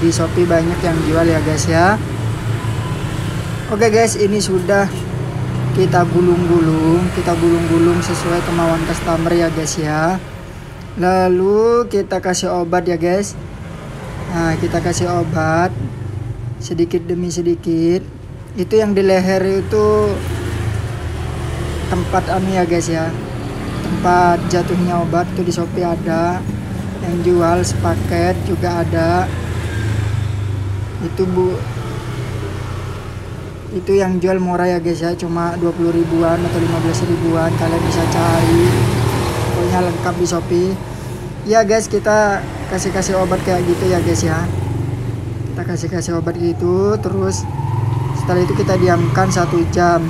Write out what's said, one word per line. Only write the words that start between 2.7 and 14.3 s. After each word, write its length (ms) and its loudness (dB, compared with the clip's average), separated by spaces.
Oke, 160 4
guys, 320 4
ini 240 2
sudah 480 2
kita 320 4
gulung-gulung. 880 4
Kita 160 0
gulung-gulung 720 4
sesuai 400 -2
kemauan 480 0
customer 400 0
ya, 200 4
guys, 280 -4
ya. 400 0
Lalu 880 4
kita 320 -2
kasih 320 -2
obat 360 0
ya, 120 0
guys. 400 0
Nah, 320 -2